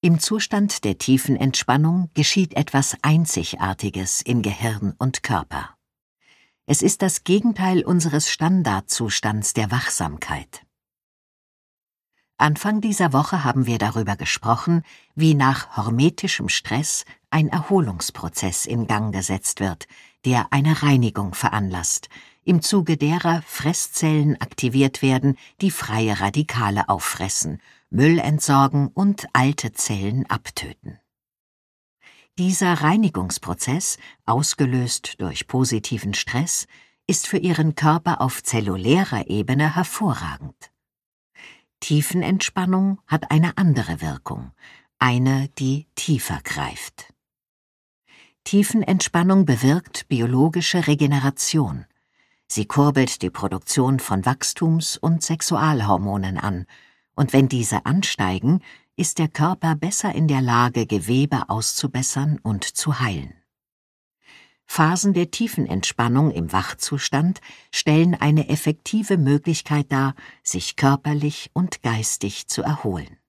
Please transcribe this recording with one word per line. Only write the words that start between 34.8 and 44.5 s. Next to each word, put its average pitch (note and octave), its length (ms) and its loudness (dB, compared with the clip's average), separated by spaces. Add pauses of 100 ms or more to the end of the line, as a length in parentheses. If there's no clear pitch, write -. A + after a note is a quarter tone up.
durch - 280 -6
positiven A2+ 680 -2
Stress, - 540 -4 (380)
ist - 220 -2
für G3 100 -2
Ihren D#3 380 2
Körper D#3+ 460 0
auf - 220 -4
zellulärer A2 840 0
Ebene B2+ 480 0
hervorragend. C#3 960 -6 (1080)
Tiefenentspannung F#3 1300 0
hat - 240 -2
eine D#3 260 4
andere B2+ 440 2
Wirkung, C2 500 -8 (480)